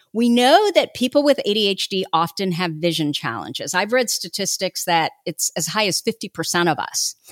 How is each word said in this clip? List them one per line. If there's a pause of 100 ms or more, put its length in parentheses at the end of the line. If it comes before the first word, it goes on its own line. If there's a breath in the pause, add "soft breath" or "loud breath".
(120)
we
know
that
people
with
A
D
H
D
often
have
vision
challenges.
I've
read
statistics
that (120)
it's
as
high
as
fifty
percent
of
us. (180 loud breath)